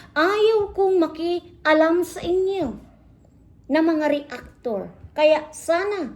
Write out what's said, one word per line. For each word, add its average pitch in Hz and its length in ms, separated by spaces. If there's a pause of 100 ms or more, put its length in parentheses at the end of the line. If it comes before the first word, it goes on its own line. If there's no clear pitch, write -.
(120)
Ayaw 415 640
kong 381 240
makialam 320 1040
sa - 160
inyo 370 720 (760)
na 302 120
mga 320 320
reaktor. 226 800 (240)
Kaya 302 360
sana 359 640